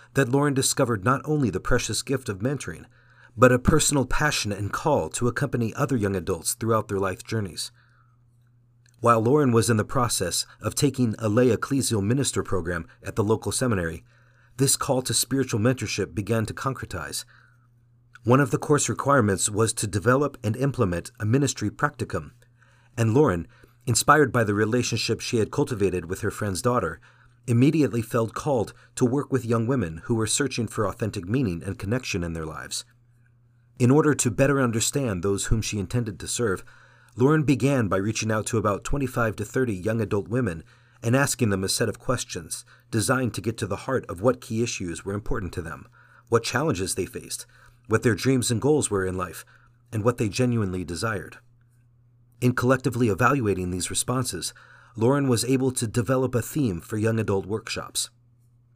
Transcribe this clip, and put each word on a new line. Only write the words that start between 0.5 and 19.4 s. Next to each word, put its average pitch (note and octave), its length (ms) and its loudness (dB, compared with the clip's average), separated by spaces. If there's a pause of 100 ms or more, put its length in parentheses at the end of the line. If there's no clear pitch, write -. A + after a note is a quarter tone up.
discovered A#2+ 520 0
not C3 180 2
only D3 260 0
the F2 120 -4
precious - 420 0
gift - 240 -4
of F#2+ 120 -6
mentoring, G#2+ 460 -6 (520)
but B2 160 8
a B2+ 40 4
personal C#3+ 480 2
passion C#3+ 460 0
and G2 220 -6
call A2 380 0
to A#2+ 180 0
accompany A#2 460 -2
other C#3 200 0
young G2+ 220 0
adults E2+ 380 -4
throughout A2 340 0
their G2 100 0
life F#2 240 -4
journeys. G2+ 480 -6 (1300)
While A#2 220 6
Lauren C3 320 4
was A2+ 160 6
in A2+ 80 4
the G#2 80 2
process A#2 600 -2 (160)
of - 140 -4
taking B2+ 420 0
a A2 120 -2
lay B2 180 4
ecclesial A2+ 560 0
minister A#2 400 0
program F2 420 -4 (160)
at - 140 -10
the A2 80 0
local G#2 300 0
seminary, F2 500 -2 (540)
this C3+ 180 2
call B2+ 280 -2
to A#2 100 -4
spiritual B2+ 480 0
mentorship G#2+ 520 -2
began G#2+ 320 -2
to F2+ 80 -10
concretize. - 720 -8 (1000)
One B2+ 160 6
of C3 100 2
the D3+ 60 0
course D3 320 2
requirements A2+ 600 2